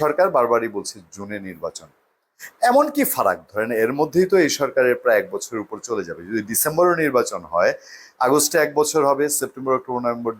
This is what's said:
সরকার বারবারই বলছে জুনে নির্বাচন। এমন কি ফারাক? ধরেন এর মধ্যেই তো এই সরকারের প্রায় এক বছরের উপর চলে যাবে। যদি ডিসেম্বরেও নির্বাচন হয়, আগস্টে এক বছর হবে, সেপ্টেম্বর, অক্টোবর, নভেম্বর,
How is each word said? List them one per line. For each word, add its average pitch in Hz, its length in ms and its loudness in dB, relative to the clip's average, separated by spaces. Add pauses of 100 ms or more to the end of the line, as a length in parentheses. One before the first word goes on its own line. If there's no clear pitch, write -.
সরকার 156 340 2
বারবারই 117 420 2
বলছে 95 180 -8 (160)
জুনে 101 280 -12
নির্বাচন। 82 500 -12 (800)
এমন 277 160 4 (100)
কি 285 80 2 (100)
ফারাক? 98 260 0 (120)
ধরেন 107 180 -2 (140)
এর 117 100 2
মধ্যেই 156 380 2
তো 196 40 4 (100)
এই 139 140 0
সরকারের 131 420 2
প্রায় 113 180 4
এক 95 120 -2
বছরের 101 340 -6
উপর 107 120 -12 (100)
চলে 107 200 -4
যাবে। 82 220 -12
যদি 110 200 -2
ডিসেম্বরেও 156 540 2
নির্বাচন 120 380 0 (100)
হয়, 90 200 4 (480)
আগস্টে 139 400 2
এক 151 200 2
বছর 151 300 2
হবে, 143 200 2
সেপ্টেম্বর, 131 480 -2
অক্টোবর, 123 280 -6
নভেম্বর, 120 340 -2